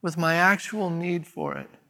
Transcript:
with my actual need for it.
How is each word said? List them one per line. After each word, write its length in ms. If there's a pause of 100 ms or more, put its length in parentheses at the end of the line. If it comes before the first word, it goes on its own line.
with 160
my 180
actual 540
need 360
for 300
it. 140 (200)